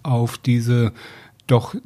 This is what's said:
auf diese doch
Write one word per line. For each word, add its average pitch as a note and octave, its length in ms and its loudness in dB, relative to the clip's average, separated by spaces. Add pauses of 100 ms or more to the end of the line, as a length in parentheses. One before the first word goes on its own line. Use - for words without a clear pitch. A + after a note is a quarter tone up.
auf A#2+ 340 -2
diese A#2+ 540 2 (560)
doch A#2+ 260 2 (120)